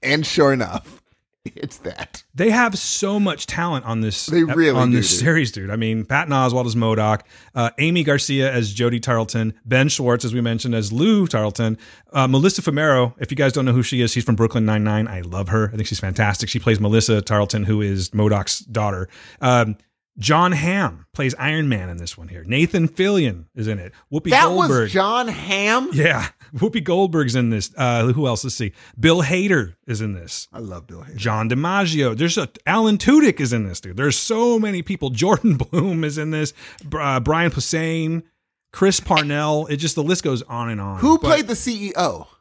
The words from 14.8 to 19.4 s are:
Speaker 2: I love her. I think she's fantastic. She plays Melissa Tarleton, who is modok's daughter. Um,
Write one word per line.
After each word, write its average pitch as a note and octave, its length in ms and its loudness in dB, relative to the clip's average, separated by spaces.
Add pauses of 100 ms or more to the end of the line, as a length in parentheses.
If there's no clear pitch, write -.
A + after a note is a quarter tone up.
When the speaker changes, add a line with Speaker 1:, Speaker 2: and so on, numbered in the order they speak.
Speaker 2:
I G2 140 -10
love F2+ 280 -6
her. G#2+ 220 2
I A2+ 40 -10
think G#2+ 120 -4
she's - 120 -6
fantastic. G#2 500 -2
She - 100 -4
plays A2+ 200 2
Melissa G#2+ 420 4
Tarleton, G#2 420 0
who G#2 180 0
is G2 280 -2
modok's G#2 500 0
daughter. G#2 480 -4 (320)
Um, A#2+ 380 2 (400)